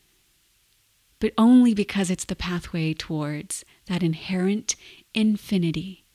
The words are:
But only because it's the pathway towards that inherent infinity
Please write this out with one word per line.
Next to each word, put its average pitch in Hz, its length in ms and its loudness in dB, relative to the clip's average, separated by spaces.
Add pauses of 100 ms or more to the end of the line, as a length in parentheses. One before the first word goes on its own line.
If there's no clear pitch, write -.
(1200)
But 214 180 -2
only 240 380 6
because 196 360 -2
it's 180 140 -4
the 185 120 -6
pathway 170 580 -4
towards 151 680 -8 (220)
that 175 160 -4
inherent 185 720 -2 (400)
infinity 190 920 0 (100)